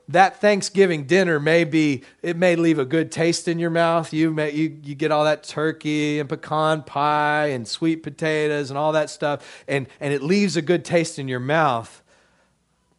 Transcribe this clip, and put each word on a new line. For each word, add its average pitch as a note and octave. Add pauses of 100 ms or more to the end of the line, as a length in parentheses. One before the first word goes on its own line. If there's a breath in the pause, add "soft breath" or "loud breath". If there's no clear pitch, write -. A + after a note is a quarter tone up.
that F3+
Thanksgiving F#3
dinner E3+
may D#3+
be, D3+ (200 loud breath)
it E3+
may F3
leave E3
a C3
good D#3+
taste E3
in E3
your E3+
mouth. E3
You D#3+
may, D3+
you, D3+
you C#3+
get D3+
all D3+
that D3+
turkey D3+
and C#3+
pecan D#3
pie D3
and A#2+
sweet E3
potatoes D3+
and C#3
all D#3
that D3+
stuff, -
and, C#3 (120 loud breath)
and C#3+
it C3
leaves F#3
a E3
good E3+
taste E3
in C3+
your B2+
mouth. C3 (960 soft breath)